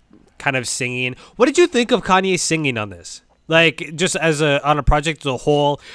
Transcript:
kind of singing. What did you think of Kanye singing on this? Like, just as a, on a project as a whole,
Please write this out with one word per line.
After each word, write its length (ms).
kind 160
of 120
singing. 480
What 100
did 140
you 80
think 240
of 120
Kanye 360
singing 380
on 120
this? 320
Like, 460
just 220
as 260
a, 260
on 120
a 40
project 380
as 60
a 100
whole, 420